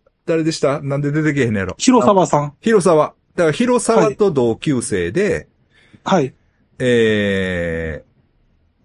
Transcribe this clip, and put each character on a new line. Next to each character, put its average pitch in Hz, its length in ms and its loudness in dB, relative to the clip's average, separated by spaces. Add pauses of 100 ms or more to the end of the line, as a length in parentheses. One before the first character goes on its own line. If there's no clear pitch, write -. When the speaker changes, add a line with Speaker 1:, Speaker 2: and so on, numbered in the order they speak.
(260)
Speaker 1:
誰 165 180 0
で 156 80 0
し - 80 -8
た？ 147 200 0
な 139 180 -4
ん - 20 -4
で 143 100 -2
出 156 140 0
て 151 100 0
け 139 80 0
へ 117 40 2
ん 113 60 -2
の 104 60 -2
や 95 60 -2
ろ。 90 140 -6
Speaker 2:
広 254 280 2
沢 190 220 4
さ 151 100 2
ん。 143 60 -2
Speaker 1:
あ、 143 160 -10
広 214 240 2
沢。 156 300 2 (200)
だ 180 100 -2
か - 20 2
ら 151 60 0
広 247 320 0
沢 220 300 2
と 196 160 0
同 120 260 0
級 135 240 -2
生 90 300 -4
で、 123 380 -4 (560)
Speaker 2:
は 190 160 2
い。 135 40 0
は 127 40 -4
い。 - 60 -20 (440)
Speaker 1:
え 95 1300 0
ー、 - 60 -20 (720)